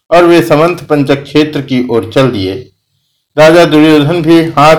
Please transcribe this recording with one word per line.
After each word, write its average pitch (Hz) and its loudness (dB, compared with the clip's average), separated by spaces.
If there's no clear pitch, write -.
और 175 4
वे 170 2
समंत 160 -2
पंचक 143 -2
क्षेत्र 151 -4
की 127 -4
ओर 113 -4
चल 135 0
दिए। 95 -8
राजा 165 4
दुर्योधन 156 0
भी 165 2
हाथ 156 2